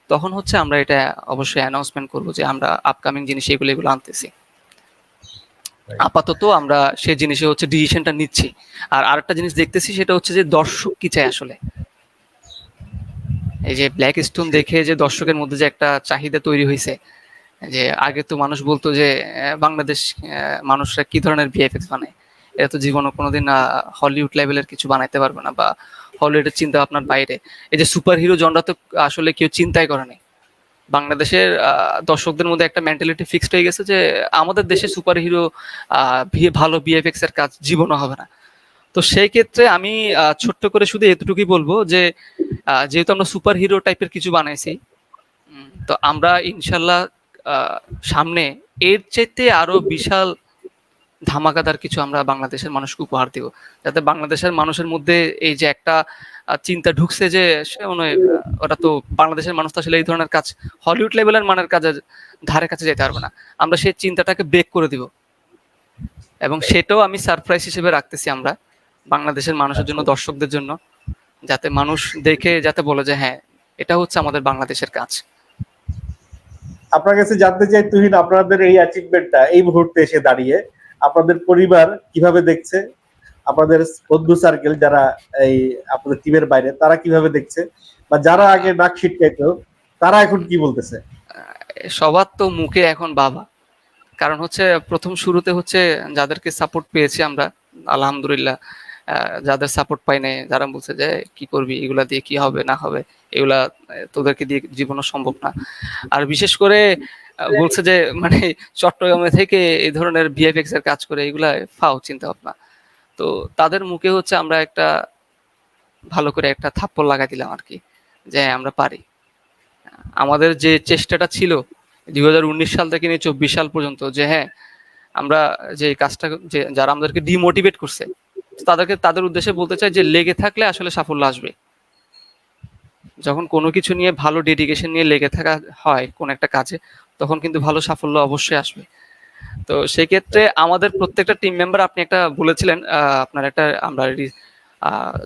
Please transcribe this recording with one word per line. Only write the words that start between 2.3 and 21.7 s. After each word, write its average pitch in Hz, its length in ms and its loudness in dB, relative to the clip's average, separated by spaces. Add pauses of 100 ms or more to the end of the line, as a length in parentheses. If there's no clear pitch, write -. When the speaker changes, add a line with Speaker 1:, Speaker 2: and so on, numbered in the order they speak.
Speaker 1:
যে 147 100 -4
আমরা 135 400 -2
আপকামিং 139 420 -4
জিনিস 135 240 -6
এগুলো, 139 220 0
এগুলো 135 180 -2
আনতেছি। - 380 -6 (1600)
Speaker 2:
Right. 107 180 -2
Speaker 1:
আপাতত 156 380 0
আমরা 143 540 2
সেই - 180 -2
জিনিসে 147 300 -2
হচ্ছে 151 220 0
ডিসিশনটা 156 440 0
নিচ্ছি। 147 420 -2 (380)
আর 139 120 2
আরেকটা 147 300 0
জিনিস 165 220 -4
দেখতেছি, 175 380 -2
সেটা 190 200 0
হচ্ছে 175 200 -2
যে 190 100 2
দর্শক 151 560 0
কি 185 100 -4
চায় 147 180 0
আসলে। 131 280 -8 (2000)
এই 135 80 -4
যে 135 140 0
ব্ল্যাক 147 300 0
স্টোন 160 240 -4
Speaker 2:
সেই 160 80 -6
Speaker 1:
দেখে 151 320 2
যে 156 120 0
দর্শকের 151 400 0
মধ্যে 143 220 -6
যে 147 80 2
একটা 143 380 0
চাহিদা 147 360 -4
তৈরি 147 260 0
হয়েছে, 135 320 -2 (720)
যে 131 220 -2
আগে 143 320 -2
তো 151 140 -6
মানুষ 143 260 -4
বলতো 147 300 0
যে, 139 320 2
আহ, 139 320 -6
বাংলাদেশ, 151 680 -4
আহ, 143 400 -8
মানুষরা 139 400 0
কি - 160 -2
ধরনের 147 300 0
ভিএফএক্স - 420 -2